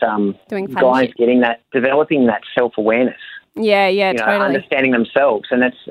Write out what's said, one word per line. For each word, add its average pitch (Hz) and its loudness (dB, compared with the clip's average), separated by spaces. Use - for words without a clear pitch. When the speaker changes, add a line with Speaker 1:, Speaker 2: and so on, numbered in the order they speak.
Speaker 1:
um, 104 -2
Speaker 2:
Doing 196 -6
fun 131 -4
Speaker 1:
guys 127 4
Speaker 2:
shit. 120 -10
Speaker 1:
getting 123 2
that, 117 0
developing 135 0
that 107 0
self-awareness. 120 0
Speaker 2:
Yeah, 208 2
yeah, 190 0
Speaker 1:
You 170 -2
know, 110 -2
Speaker 2:
totally. 202 0
Speaker 1:
understanding 135 -2
themselves. 117 0
And 127 2
it's, 127 0